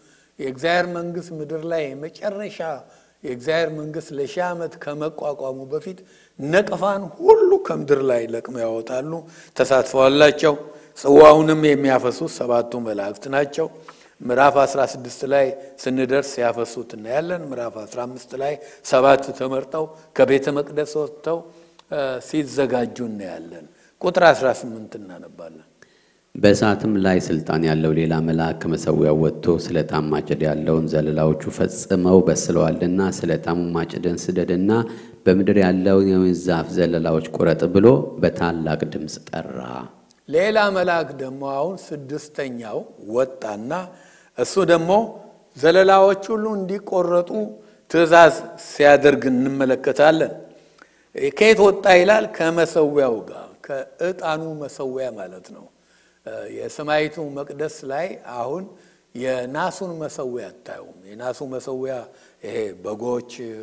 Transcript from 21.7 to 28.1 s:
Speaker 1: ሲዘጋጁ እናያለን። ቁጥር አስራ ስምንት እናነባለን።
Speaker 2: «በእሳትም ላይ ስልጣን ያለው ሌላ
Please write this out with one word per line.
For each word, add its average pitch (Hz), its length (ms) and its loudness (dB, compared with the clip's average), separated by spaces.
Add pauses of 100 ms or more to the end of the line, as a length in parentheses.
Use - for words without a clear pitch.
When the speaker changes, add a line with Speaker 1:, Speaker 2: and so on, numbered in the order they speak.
Speaker 1:
ሲዘጋጁ 123 840 -4
እናያለን። 98 600 -12 (340)
ቁጥር 180 240 2
አስራ 131 300 6
ስምንት 113 400 -14
እናነባለን። 85 680 -18 (720)
Speaker 2:
«በእሳትም 104 600 4
ላይ 95 240 2
ስልጣን 80 440 -4
ያለው 78 280 2
ሌላ 82 280 0